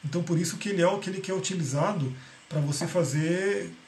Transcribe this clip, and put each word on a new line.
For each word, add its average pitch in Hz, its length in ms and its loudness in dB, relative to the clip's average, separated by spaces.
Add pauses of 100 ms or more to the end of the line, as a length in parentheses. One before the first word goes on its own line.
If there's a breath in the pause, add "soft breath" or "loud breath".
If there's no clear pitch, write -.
Então, 160 180 -2
por 170 160 2
isso 175 200 0
que 208 100 -4
ele 185 140 2
é 185 120 6
aquele 190 280 -4
que - 80 -6
é 190 40 0
utilizado 165 800 0 (380 loud breath)
pra 151 100 0
você 147 260 0
fazer 170 840 0 (160)